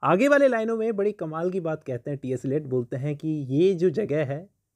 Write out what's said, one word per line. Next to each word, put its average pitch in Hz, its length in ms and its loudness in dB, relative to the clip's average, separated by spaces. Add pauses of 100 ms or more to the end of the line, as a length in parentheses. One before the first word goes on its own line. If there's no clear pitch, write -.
आगे 185 240 4
वाले 285 200 6
लाइनों 226 300 0
में 220 180 -2
बड़ी 196 160 0
कमाल 170 400 -4
की 190 80 -2
बात 160 240 -4
कहते 127 280 -6
हैं 143 80 -6
टीएस 127 260 -4
एलियट, 147 180 -2
बोलते 127 340 -2
हैं 143 180 -4
कि 151 120 -6
ये 151 460 2
जो 180 160 2
जगह 156 360 -2
है 147 240 -8 (260)